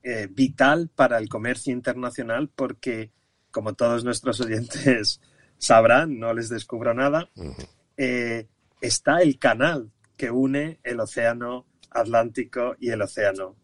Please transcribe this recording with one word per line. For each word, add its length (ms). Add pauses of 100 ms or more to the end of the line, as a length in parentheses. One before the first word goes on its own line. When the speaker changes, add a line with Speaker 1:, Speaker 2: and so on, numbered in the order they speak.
Speaker 1:
eh, 280
vital 640
para 260
el 100
comercio 440
internacional, 800
porque, 560 (400)
como 220
todos 300
nuestros 380
oyentes 800 (360)
sabrán, 640
no 160
les 140
descubro 440
nada, 420
Speaker 2:
Ujú. 200 (420)
Speaker 1:
eh, 480 (340)
está 420
el 180
canal 500 (260)
que 140
une 540
el 160
océano 640 (240)
Atlántico 920
y 120
el 100
océano 640